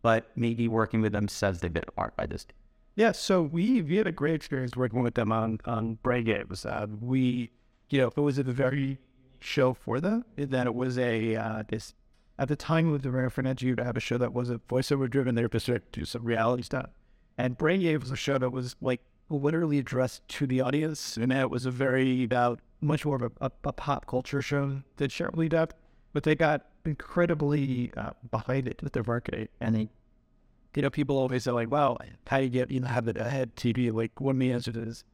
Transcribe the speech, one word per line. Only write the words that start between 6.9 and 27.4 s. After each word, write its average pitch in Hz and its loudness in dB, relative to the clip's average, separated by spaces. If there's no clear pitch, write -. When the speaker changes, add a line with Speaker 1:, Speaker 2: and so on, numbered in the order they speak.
Speaker 2:
we, 123 0
you 139 2
know, 123 4
it 147 0
was 143 2
a 139 0
very 131 0
show 127 2
for 117 -2
them, 214 0
in 143 -4
that 123 2
it 117 0
was 127 0
a, 117 2
uh, 110 -4
this, - -6
at 139 0
the 147 0
time, 160 2
it 151 2
was 139 -2
rare 127 0
for 131 -4
Nat 131 0
Geo 127 0
to 120 -2
have 120 -4
a 113 -2
show 120 -2
that 123 0
wasn't 120 -4
voiceover 135 0
driven. 127 2
They 117 2
were 117 0
just - -2
to 123 0
do - -6
some 117 -8
reality 117 2
stuff. - -6
And 123 -2
Brain 175 2
Games 156 2
was 127 -8
a 110 -6
show 139 0
that 127 0
was, 123 -6
like, 127 -2
literally 151 2
addressed 127 -2
to - -2
the 127 2
audience, 147 -2
and 123 2
it 131 2
was 127 -2
a 127 0
very, 131 2
about, 120 2
much 147 0
more 143 2
of 123 -2
a, 117 -4
a, - -2
a 143 -4
pop - -4
culture 127 -2
show 139 -2
than 139 0
Sharply 165 -2
Dubbed, 160 2
but 147 0
they 156 6
got 151 2
incredibly, 147 0